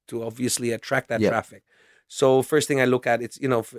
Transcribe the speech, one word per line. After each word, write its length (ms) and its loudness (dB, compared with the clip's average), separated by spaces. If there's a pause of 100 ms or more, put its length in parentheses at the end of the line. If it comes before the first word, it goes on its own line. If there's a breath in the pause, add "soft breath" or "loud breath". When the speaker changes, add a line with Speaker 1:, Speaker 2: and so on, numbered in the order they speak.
Speaker 1:
to 160 -8
obviously 480 -4
attract 360 -4
that 120 -2
Speaker 2:
Yeah. 100 4
Speaker 1:
traffic. 320 -4 (460 soft breath)
So 340 4
first 260 0
thing 120 0
I 40 4
look 220 0
at, 160 0
it's, 180 -12
you 80 -2
know, 120 2
f-, 180 -14